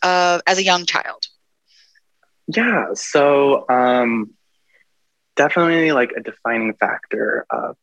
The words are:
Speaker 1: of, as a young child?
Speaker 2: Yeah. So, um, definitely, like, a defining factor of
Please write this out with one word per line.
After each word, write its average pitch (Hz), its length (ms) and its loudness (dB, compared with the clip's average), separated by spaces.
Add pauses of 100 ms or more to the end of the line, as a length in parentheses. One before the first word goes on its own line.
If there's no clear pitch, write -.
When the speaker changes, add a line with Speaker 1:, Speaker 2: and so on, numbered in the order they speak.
Speaker 1:
of, 180 440 2
as 185 120 0
a 196 40 0
young 180 220 0
child? - 440 -6 (1160)
Speaker 2:
Yeah. 196 480 -2
So, 143 760 2
um, 123 640 0 (1000)
definitely, 165 580 2
like, 123 240 0
a - 60 -8
defining 113 520 -4
factor 110 760 -4
of 120 320 -6